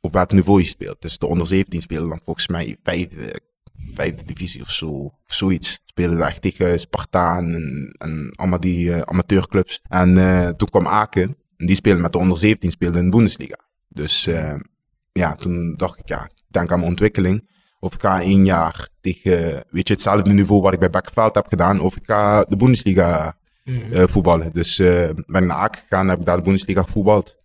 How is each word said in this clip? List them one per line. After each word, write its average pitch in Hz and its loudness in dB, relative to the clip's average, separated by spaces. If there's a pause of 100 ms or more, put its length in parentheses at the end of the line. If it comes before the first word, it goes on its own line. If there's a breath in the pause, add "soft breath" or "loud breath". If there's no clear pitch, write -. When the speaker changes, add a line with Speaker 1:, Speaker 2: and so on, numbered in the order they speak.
Speaker 1:
op 78 -6
welk 90 2
niveau 95 4
je 85 0
speelt. - -12
Dus - -8
de - -6
onder 85 -2
zeventien 92 -2
spelen 80 -8
dan 80 -12
volgens - -6
mij 85 -8
vijfde, 85 -8 (540)
vijfde 80 -8
divisie 82 -10
of - -16
zo, - -6
of 71 -10 (120)
zoiets. - -4
Spelen 85 -2
daar 82 0
echt - -10
tegen 87 -2
Spartaan 87 -2
en, 73 -8
en 78 -10
allemaal 92 -2
die, 87 0
eh, 85 -2
amateurclubs. 90 -2
En, 90 4
eh, 92 4
toen 92 -2
kwam 90 2
Aken, 104 -2 (220)
en 85 -6
die 90 4
spelen 95 2
met 82 -2
de - -2
onder 90 2
zeventien, 104 0
spelen 85 -4
in 87 0
de 92 0
Bundesliga. 104 0 (300)
Dus, - -4
eh, 80 -4 (580)
ja, 82 -2
toen 87 -6
dacht - -4
ik, - -20
ja, 76 -8
ik - -18 (160)
denk 87 -2
aan 87 2
mijn 87 -2
ontwikkeling. 98 0 (300)
Of 92 -8
ik - -10
ga 95 2
één 98 6
jaar 82 0 (140)
tegen, 85 -2
weet 90 -4
je, 110 0
hetzelfde 101 2
niveau 101 6
wat 95 2
ik 92 -4
bij 90 2
Bekkenveld 101 0
heb 104 2
gedaan, 90 0
of 87 -2
ik - -12
ga 104 2
de 101 0
Bundesliga, 90 2 (280)
Speaker 2:
Mhm. 123 -8
Speaker 1:
eh, 92 6
voetballen. 82 2
Dus, 85 -2
eh, 92 6 (360)
ben 92 0
ik 90 2
naar 82 -2
Aken 101 -4
gegaan, 95 0
heb 90 0
ik 85 -8
daar 87 2
de 90 -4
Bundesliga 95 0
gevoetbald. 101 0